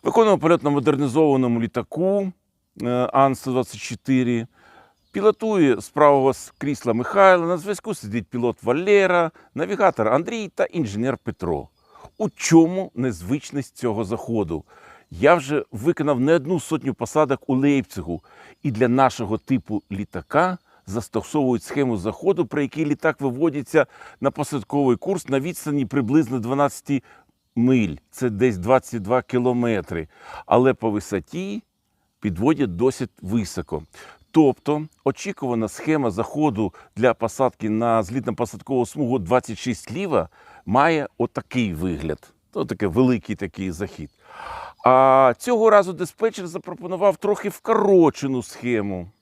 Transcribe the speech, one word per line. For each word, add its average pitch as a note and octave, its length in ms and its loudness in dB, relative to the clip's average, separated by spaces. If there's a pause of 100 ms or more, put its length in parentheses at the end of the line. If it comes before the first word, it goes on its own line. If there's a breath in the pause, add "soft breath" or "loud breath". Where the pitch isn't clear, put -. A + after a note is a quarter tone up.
Виконуємо G#3 360 4
польот E3 240 4
на C#3+ 80 0
модернізованому C3+ 880 2
літаку, F#3 720 -2 (500)
е, B2 300 -2
Ан C3+ 220 4
сто C3 160 -8
двадцять B2+ 300 -4
чотири. A#2+ 680 -2 (680 soft breath)
Пілотує G3 680 2
з - 80 -16
правого C#3+ 420 4
с-, - 280 -8
крісла C3+ 340 -4
Михайло, F3+ 540 4
на F3+ 100 0
зв'язку F#3+ 380 -8
сидить A2 320 -6
пілот A#2+ 360 -4
Валера, F3+ 680 2 (240 soft breath)
навігатор F3 540 0
Андрій F#3 400 -2
та - 160 -2
інженер A#2+ 520 -4
Петро. E2+ 520 -6 (500 loud breath)
У G#3+ 120 -4
чому E3+ 640 4
незвичність B2 840 -6
цього A2 280 -4
заходу? G2 600 -4 (460 soft breath)
Я B2 240 4
вже C#3+ 380 -2
виконав C#3 480 -2
не C#3+ 140 4
одну E3 260 -2
сотню C#3 340 -6
посадок C3+ 560 -2
у C3 60 2
Лейпцигу, B2+ 680 -2 (400 loud breath)
і C#3+ 80 -4
для A2+ 180 0
нашого B2 500 2
типу G#2+ 440 -4 (100)
літака C#3+ 640 -2 (280 soft breath)
застосовують A#2 760 -2
схему C3 340 -2
заходу, D3 500 -2
при D3 160 -4
якій D3+ 220 -4
літак D3 360 -2
виводиться C#3 680 0 (340 loud breath)
на C3+ 100 0
посадковий C#3 680 -2
курс F#3 320 -6
на C3+ 120 0
відстані D3 460 -4
приблизно C3 520 0
дванадцяти C3+ 640 -2 (540 soft breath)
миль, A#2 400 2 (140)
це B2+ 200 -4
десь G#2+ 280 0
двадцять A2+ 440 0
два C3 200 -2
кілометри, A#2+ 840 -2 (380 loud breath)
але B2+ 280 4
по A#2 160 -4
висоті D#3 720 -6 (580)
підводять A2 560 -2
досить B2 340 -2 (120)
високо. F#2 600 -6 (480 loud breath)
Тобто D3+ 560 2 (180)
очікувана B2 640 -4
схема C#3+ 420 -2
заходу A2 640 -2 (220 loud breath)
для A#2 180 2
посадки A2+ 560 -4
на A2+ 320 0
злітно-посадкову A#2+ 840 -4
смугу C3 320 -4
двадцять A2 400 0
шість - 340 -8
ліва C#3 360 -2 (380 soft breath)
має C#3+ 420 2 (100)
отакий A#2 560 -4
вигляд. D#2+ 580 -6 (220)
Отакий G#2 340 -4
великий A#2 480 0
такий F#2+ 340 -8
захід. E2 400 -10 (760 loud breath)
А C3 540 6
цього A3+ 320 2
разу G3 220 4
диспетчер F3+ 540 -4
запропонував F3 680 -2
трохи F#3+ 320 -2
вкорочену C#3+ 960 4
схему. G2+ 680 -4 (120)